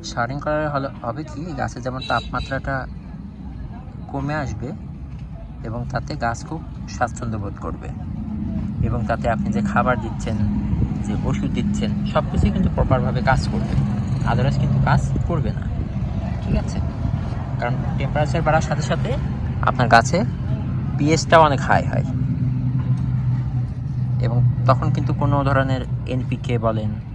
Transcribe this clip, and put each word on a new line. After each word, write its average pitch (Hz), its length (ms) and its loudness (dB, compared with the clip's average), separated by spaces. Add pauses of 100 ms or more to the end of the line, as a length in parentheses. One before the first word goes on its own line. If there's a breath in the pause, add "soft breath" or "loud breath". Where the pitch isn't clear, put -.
শাওয়ারিং 123 360 -4
করার 151 280 0
হলে 139 160 -2 (140)
হবে 120 180 -4 (100)
কি, 143 100 -8 (180)
গাছে 120 260 -4
যেমন 127 240 -4
তাপমাত্রাটা 131 640 -2 (1400)
কমে 139 320 -4
আসবে 123 260 -6 (960)
এবং 117 120 -6 (120)
তাতে - 200 -4 (120)
গাছ 117 240 -2
খুব 160 140 -8 (340)
স্বাচ্ছন্দ্য 117 480 -4
বোধ 101 120 -6 (100)
করবে, 69 240 -8 (1000)
এবং 113 120 0 (100)
তাতে 117 160 0 (100)
আপনি 104 200 0
যে - 60 2 (100)
খাবার 123 240 4 (100)
দিচ্ছেন, 110 320 -4 (680)
যে - 80 -2 (160)
ওষুধ - 280 0
দিচ্ছেন, - 340 0 (220)
সব 151 180 2
কিছুই 202 240 4
কিন্তু - 220 2
প্রপারভাবে 135 520 2
কাজ 131 120 6 (100)
করবে, - 220 0 (560)
otherwise 131 340 4
কিন্তু - 140 4 (120)
কাজ 147 120 6 (280)
করবে 170 280 0
না। - 60 -4 (760)
ঠিক - 220 0
আছে, - 140 -2 (840)
কারণ 123 160 0 (220)
টেম্পারেচার 143 500 0
বাড়ার 156 220 4
সাথে 143 220 0
সাথে 165 180 0 (600)
আপনার 120 260 2
গাছে 117 240 6 (800)
পিএইচটাও 160 520 6
অনেক 131 180 2
হাই 95 240 4
হয়, - 140 0 (2250)
এবং 123 120 2 (300)
তখন 156 280 4
কিন্তু - 160 0 (100)
কোনো 143 140 4 (120)
ধরনের 135 340 2 (320)
এনপিকে 123 420 -2 (120)
বলেন 107 240 0 (240)